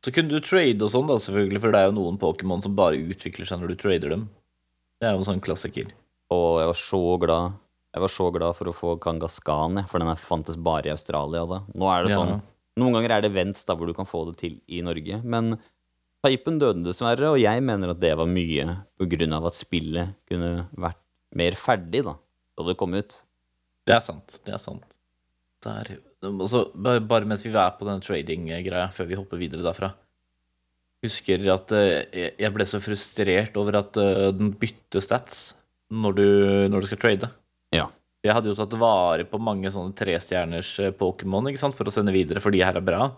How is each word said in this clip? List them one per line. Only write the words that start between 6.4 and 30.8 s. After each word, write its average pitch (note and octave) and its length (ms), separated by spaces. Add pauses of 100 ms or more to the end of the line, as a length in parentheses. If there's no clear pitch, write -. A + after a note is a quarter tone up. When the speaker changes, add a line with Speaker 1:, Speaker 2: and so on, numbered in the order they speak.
Speaker 2:
jeg D#2+ 80
var E2+ 60
så - 280 (200)
glad. F2 320 (400)
Jeg E2+ 80
var F#2 80
så F2+ 240
glad E2+ 240
for F#2 80
å F2 80
få E2+ 260
Kangaskhan, E2 760
jeg, G2 100
for F2+ 120
den E2 100
her E2 80
fantes E2 400
bare D#2+ 320
i - 20
Australia D2+ 540
da. F2+ 160 (140)
Nå F#2 120
er F2+ 160
det F#2+ 80
Speaker 1:
Ja. G2+ 60
Speaker 2:
sånn, F#2+ 240 (360)
noen B2 160
ganger A#2 180
er G#2 100
det G#2 100
events F#2+ 320
da, F#2 120
hvor E2+ 100
du E2+ 80
kan F#2+ 120
få E2 260
det D#2+ 80
til E2+ 180 (100)
i F2 140
Norge, E2+ 420
men A2+ 360 (680)
hypen C#3+ 320
døde G#2+ 260
dessverre, A#2 460
og D3 100
jeg A2+ 220
mener G2+ 300
at E2+ 80
det E2 180
var D#2+ 80
mye E2+ 520 (200)
på F#2+ 100
grunn D#2+ 260
av D#2 120
at E2+ 80
spillet F2 640 (120)
kunne F2 400 (100)
vært E2+ 200 (380)
mer F2 160
ferdig G#2 520
da, D#2+ 120 (420)
da - 60
det F2 140
kom F2+ 180
ut. - 260 (640)
Speaker 1:
Det - 100
er A#2 40
sant, - 460
det - 80
er - 40
sant. - 400 (640)
Det - 80
er, G#2+ 280 (260)
altså, G2 500
bare, A#2+ 280
bare G#2+ 240
mens G#2 180
vi A#2 80
er G#2+ 260
på G2+ 80
den G2+ 160
trading-greia, F2 920
før F#2 160
vi F#2 80
hopper G2 220
videre E2+ 240
derfra, F2 320 (1080)